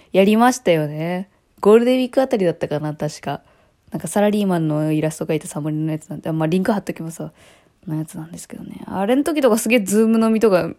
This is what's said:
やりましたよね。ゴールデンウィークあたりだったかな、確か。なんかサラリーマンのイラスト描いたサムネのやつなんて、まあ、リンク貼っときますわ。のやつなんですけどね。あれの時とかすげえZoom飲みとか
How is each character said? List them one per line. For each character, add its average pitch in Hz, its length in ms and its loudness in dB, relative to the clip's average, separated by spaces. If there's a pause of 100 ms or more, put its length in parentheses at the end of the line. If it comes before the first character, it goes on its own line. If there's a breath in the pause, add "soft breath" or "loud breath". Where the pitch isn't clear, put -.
(120 soft breath)
や 190 120 6
り 214 140 4
ま 247 120 6
し 247 100 -4
た 180 120 2
よ 151 140 2
ね。 165 420 -6 (320)
ゴ 208 140 6
ー 233 60 8
ル 240 40 0
デ 254 120 2
ン - 20 0
ウ 254 60 0
ィ - 20 -
ー 247 40 -8
ク 262 120 2
あ 262 40 0
た 254 120 -2
り 185 80 2
だ 160 60 2
っ - 20 -2
た - 140 -6
か 147 120 -4
な、 151 140 -6
確 151 260 -8
か。 - 220 -8 (480 soft breath)
な 160 80 -8
ん - 20 -8
か 170 80 -8
サ 202 140 0
ラ 208 80 4
リ 208 120 0
ー 196 40 0
マ 180 100 0
ン 160 100 0
の 151 240 0
イ 156 120 0
ラ 160 80 0
ス - 80 -12
ト 151 80 -6
描 165 80 -2
い 151 60 -2
た - 60 -16
サ - 140 -10
ム 151 100 -4
ネ 151 140 -4
の 160 80 -4
や 156 60 -6
つ - 100 -16
な 151 80 -14
ん - 60 -14
て、 165 100 -6
ま 160 120 -2
あ、 - 20 0
リ 170 120 0
ン 185 60 0
ク 226 80 0
貼 202 60 0
っ 190 40 -8
と 165 120 -8
き - 80 -12
ま 165 80 -10
す 160 100 -14
わ。 151 140 -12 (520 soft breath)
の 156 100 -6
や 156 100 -6
つ - 100 -18
な 160 80 -12
ん 165 80 -20
で 165 60 -16
す - 100 -18
け - 80 -18
ど - 80 -16
ね。 - 220 -16
あ 190 180 -4
れ 233 100 2
の 277 100 0
時 302 180 -2
と 254 80 6
か 220 80 2
す 220 100 -4
げ 233 80 2
え - 40 6
Zoom 220 440 2
飲 220 80 2
み 220 80 2
と 220 100 6
か 170 280 2